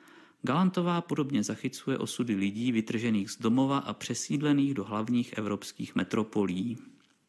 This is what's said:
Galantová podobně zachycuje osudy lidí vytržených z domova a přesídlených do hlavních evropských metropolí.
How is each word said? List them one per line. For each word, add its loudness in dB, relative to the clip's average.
Galantová 2
podobně 0
zachycuje -4
osudy -2
lidí 0
vytržených 0
z -10
domova 4
a -4
přesídlených 0
do -2
hlavních 0
evropských -6
metropolí. 0